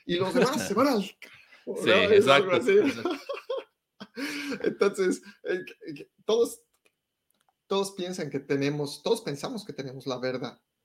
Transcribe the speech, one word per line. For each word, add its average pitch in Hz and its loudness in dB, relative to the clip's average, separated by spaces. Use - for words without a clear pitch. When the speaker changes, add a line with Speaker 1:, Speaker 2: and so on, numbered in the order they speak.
Speaker 1:
Y 175 -2
los 185 0
demás 262 2
se 202 -4
van 262 4
al 214 2
carajo", - -14
Speaker 2:
Sí, - 2
Speaker 1:
¿no? 107 6
Es 196 8
algo 143 6
Speaker 2:
exacto, 175 4
Speaker 1:
así. 202 4
Speaker 2:
exacto. 262 2
Speaker 1:
<laughs> 285 -8
Entonces, 196 0
eh, 185 -2
que, 156 -14
que - -18
todos, 233 0
todos 196 -2
piensan 180 -6
que 139 -6
tenemos, 143 -2
todos 214 0
pensamos 170 -8
que - -12
tenemos 131 -12
la 127 -2
verdad, 123 -6